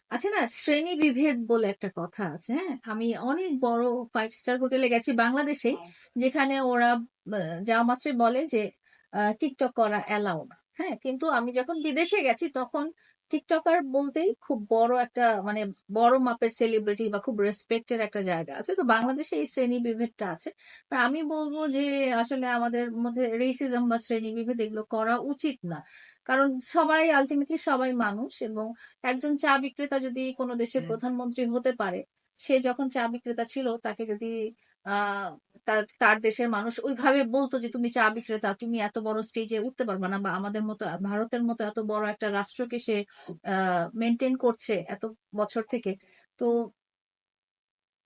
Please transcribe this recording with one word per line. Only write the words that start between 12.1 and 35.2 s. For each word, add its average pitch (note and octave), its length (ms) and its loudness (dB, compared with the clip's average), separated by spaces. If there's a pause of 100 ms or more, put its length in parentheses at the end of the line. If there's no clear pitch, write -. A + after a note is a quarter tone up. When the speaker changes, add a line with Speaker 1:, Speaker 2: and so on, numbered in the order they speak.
Speaker 1:
গেছি, C4+ 260 2
তখন C#4+ 440 -4 (380)
টিকটকার D#4+ 540 2
বলতেই C#4+ 560 0
খুব A3 300 -4
বড় A#3 320 4
একটা, A#3 400 2
মানে, G#3 200 -2 (300)
বড় A#3 260 6
মাপের A#3 320 2
সেলিব্রিটি A3 580 0
বা G#3 100 -2
খুব G#3 220 -2
রেসপেক্টের A3+ 600 0
একটা G#3+ 220 -2
জায়গা E3+ 340 -2
আছে। - 180 -4
তো F#4+ 100 2
বাংলাদেশে B3+ 520 2
এই D4 100 0
শ্রেণী B3 320 0
বিভেদটা A3+ 520 -2
আছে। - 200 -8 (400)
আর C4+ 80 0
আমি C4+ 240 2
বলবো D#4 460 -2
যে C#4 440 0
আসলে B3 340 0
আমাদের A#3+ 460 0
মধ্যে A#3 460 -2
রেসিজম B3+ 500 0
বা A#3 100 2
শ্রেণী A3 360 -4
বিভেদ A#3 260 -2
এগুলো G#3+ 220 -4
করা A3+ 360 0
উচিত C#4 460 -4
না। E3+ 140 -6 (460)
কারণ C4 360 2
সবাই, D#4+ 500 4
ultimately C#4+ 480 2
সবাই C4 340 0
মানুষ A3+ 500 -2
এবং A3 240 -4 (360)
একজন C4 340 0
চা C#4+ 220 4
বিক্রেতা C#4 400 -4
যদি C4 340 -4
কোনো B3+ 220 -4
দেশের A#3 280 -2
Speaker 2:
হুম। E3 60 -8
Speaker 1:
প্রধানমন্ত্রী B3 580 -2
হতে B3 260 0
পারে, G3 280 -4 (400)
সে C4 200 4
যখন B3+ 280 0
চা B3 200 -2
বিক্রেতা A#3 360 -4
ছিল, A#3+ 320 -2
তাকে A3+ 300 -6
যদি, A3+ 460 -4 (340)
আ, G3 80 -2 (720)